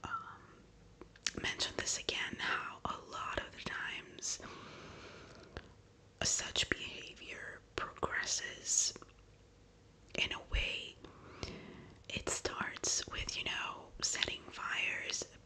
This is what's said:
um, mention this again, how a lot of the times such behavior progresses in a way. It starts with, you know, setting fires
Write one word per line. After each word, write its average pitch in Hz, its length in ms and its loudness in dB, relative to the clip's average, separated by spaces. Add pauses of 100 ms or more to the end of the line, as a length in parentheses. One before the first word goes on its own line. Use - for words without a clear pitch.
um, - 1400 -4
mention - 360 2
this - 220 2
again, - 400 0
how - 460 2
a - 100 2 (160)
lot - 280 0
of - 60 0 (120)
the - 120 -4
times - 680 -2 (1800)
such - 460 4
behavior - 880 -2 (160)
progresses - 1160 2 (1200)
in - 160 4
a - 220 -4
way. - 420 2 (1120)
It - 200 0
starts - 800 2
with, - 300 0
you - 80 0
know, - 420 0 (140)
setting - 380 4 (120)
fires - 760 2 (200)